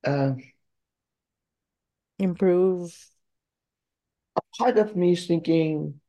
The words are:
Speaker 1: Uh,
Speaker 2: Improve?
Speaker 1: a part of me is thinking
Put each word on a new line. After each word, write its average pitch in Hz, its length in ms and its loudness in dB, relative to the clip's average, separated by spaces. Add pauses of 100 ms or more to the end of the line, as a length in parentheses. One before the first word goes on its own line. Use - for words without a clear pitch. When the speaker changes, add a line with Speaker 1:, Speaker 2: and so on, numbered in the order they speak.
Speaker 1:
Uh, 139 300 0 (1800)
Speaker 2:
Improve? 180 920 0 (1300)
Speaker 1:
a - 40 0 (180)
part 233 200 2
of 214 180 0
me 175 160 2
is 175 140 -2
thinking 160 840 -2